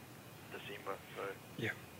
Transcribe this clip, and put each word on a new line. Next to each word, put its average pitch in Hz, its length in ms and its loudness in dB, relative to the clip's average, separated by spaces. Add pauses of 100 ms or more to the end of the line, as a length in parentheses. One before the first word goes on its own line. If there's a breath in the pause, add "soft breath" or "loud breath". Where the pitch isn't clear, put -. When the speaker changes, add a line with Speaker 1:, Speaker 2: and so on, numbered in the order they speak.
(480)
Speaker 1:
December, - 480 0 (160)
so 98 160 2 (320)
Speaker 2:
Yeah. 113 160 6 (240)